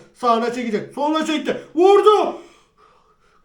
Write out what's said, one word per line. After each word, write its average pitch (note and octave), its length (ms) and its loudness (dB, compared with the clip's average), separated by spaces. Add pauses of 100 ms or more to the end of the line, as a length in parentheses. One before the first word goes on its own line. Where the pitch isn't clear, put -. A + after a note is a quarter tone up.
(140)
sağına A#3 380 -2
çekecek. A3+ 420 -8
Soluna D#4 300 -4
çekti. D4+ 400 -6 (100)
Vurdu. G4 640 4 (1080)